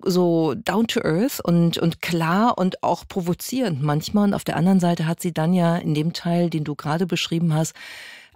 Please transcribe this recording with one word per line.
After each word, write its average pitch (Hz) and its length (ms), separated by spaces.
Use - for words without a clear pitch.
so 170 500
down 208 320
to - 140
earth 185 400
und, 170 380
und - 220
klar 175 560
und - 280
auch - 240
provozierend 175 760
manchmal. 156 460
Und 196 60
auf - 100
der - 100
anderen 180 240
Seite 170 300
hat 170 120
sie 175 120
dann 160 220
ja 170 220
in 170 160
dem 151 200
Teil, 170 380
den 160 120
du 147 140
gerade 160 280
beschrieben 170 480
hast, 156 220